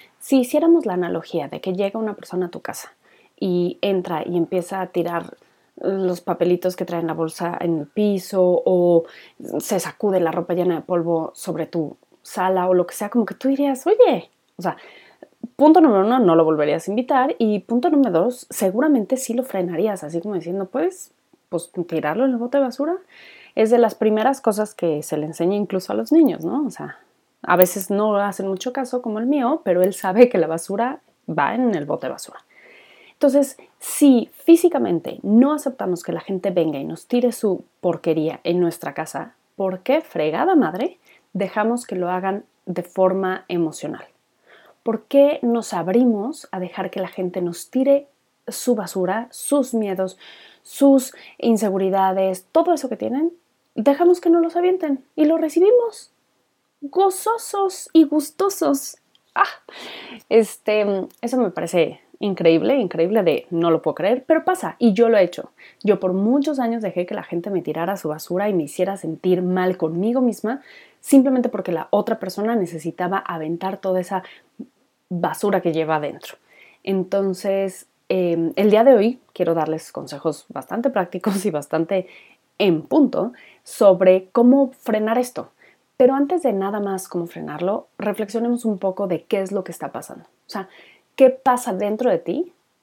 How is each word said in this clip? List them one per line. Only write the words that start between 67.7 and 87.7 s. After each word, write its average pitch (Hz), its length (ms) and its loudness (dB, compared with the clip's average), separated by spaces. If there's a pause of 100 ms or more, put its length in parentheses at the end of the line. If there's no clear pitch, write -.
su 165 100 -10
basura 175 400 -4
y 208 60 0
me 170 100 0
hiciera 185 320 -4
sentir 175 460 -2
mal 185 340 0
conmigo 185 460 -2
misma 240 400 -2 (440)
simplemente 254 440 4
porque 190 220 -6
la 160 200 -4
otra 208 260 0
persona 208 380 -4
necesitaba 175 640 -4
aventar 170 580 -6
toda 185 220 -2
esa 185 240 -6 (840)
basura 180 540 -2
que 170 100 0
lleva 156 260 -2
adentro. - 400 -10 (460)
Entonces, 196 1000 -2 (240)
em, 170 460 0
el 202 160 4
día 214 120 6
de 262 120 10
hoy 226 240 2 (120)
quiero 165 220 -2
darles 156 380 -2
consejos 147 580 -8
bastante 233 400 -6
prácticos 190 560 -2
y 196 60 0
bastante 160 560 -2 (500)
en 170 240 2
punto 247 520 2 (300)
sobre 185 680 2
cómo 254 480 4
frenar 214 400 -2
esto. - 300 -8 (460)
Pero 262 200 4
antes 285 260 0
de 240 120 0
nada 196 260 -4
más 190 280 -6
cómo 170 200 -6
frenarlo, 170 580 -6 (140)